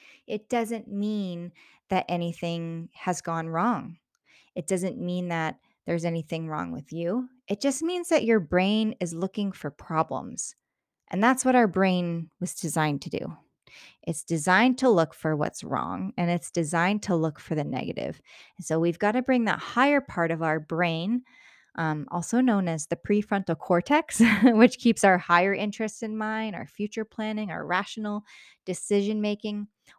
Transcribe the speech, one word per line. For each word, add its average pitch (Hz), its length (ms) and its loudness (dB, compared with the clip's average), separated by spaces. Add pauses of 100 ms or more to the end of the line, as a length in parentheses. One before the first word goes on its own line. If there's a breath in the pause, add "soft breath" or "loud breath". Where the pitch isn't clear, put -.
(260 soft breath)
It 214 220 -8
doesn't 226 400 -4
mean 202 640 -4 (360 soft breath)
that - 200 0
anything 170 840 -4
has - 280 -4
gone 165 280 -4
wrong. 170 500 -2 (560 soft breath)
It 170 120 -6
doesn't 185 320 -2
mean 180 300 -4
that 160 280 -4 (300)
there's 170 180 -2
anything 165 440 -4
wrong 156 240 -6
with 151 200 -12
you. 180 360 -2 (200)
It 208 120 -4
just 277 220 -2
means 349 260 -4
that 320 160 2
your 220 160 4
brain 196 600 2
is 170 120 -4
looking 190 400 -4
for - 180 -8
problems. - 840 -6 (560)
And 185 120 0
that's 254 220 4
what 254 120 4
our 240 100 6
brain 175 640 0 (100)
was 180 140 -6
designed 151 480 0
to 151 80 -10
do. - 260 -6 (640 loud breath)
It's - 220 -6
designed 190 540 4
to 262 100 4
look 170 260 4
for 156 220 -2
what's - 280 -4
wrong, 110 520 -4
and 175 140 0
it's 170 200 -4
designed 175 540 0
to 175 120 0
look 156 220 0
for - 160 -6
the 151 100 -2
negative. - 560 -6 (360 loud breath)
And 180 80 -14
so 160 140 0
we've 170 200 2
gotta 220 240 0
bring 247 220 2
that 196 140 0
higher 277 420 2
part 170 300 -2
of 165 120 -2
our 156 180 0
brain, 170 640 -2 (540 soft breath)
um, 151 340 -2
also 175 300 0
known 202 280 4
as 160 180 -4
the - 100 -2
prefrontal 202 640 0
cortex, 277 640 2 (120)
<laughs> 196 100 2
which 240 360 8
keeps 226 260 2
our 185 140 8
higher 190 360 4
interests 214 480 -6
in 220 140 -6
mind, 220 400 -4
our 220 100 -10
future 208 380 -6
planning, 214 460 -6
our 160 140 -8
rational 208 600 -4 (420 loud breath)
decision 202 540 0
making. 208 480 -4 (300 soft breath)